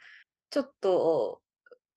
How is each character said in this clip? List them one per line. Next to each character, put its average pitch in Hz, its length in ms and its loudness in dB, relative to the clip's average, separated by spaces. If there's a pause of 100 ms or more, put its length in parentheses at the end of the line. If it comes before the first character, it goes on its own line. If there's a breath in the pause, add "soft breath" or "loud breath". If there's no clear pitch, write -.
(500 loud breath)
ち 294 100 -2
ょ - 20 -
っ 262 180 -10
と 151 600 0 (540)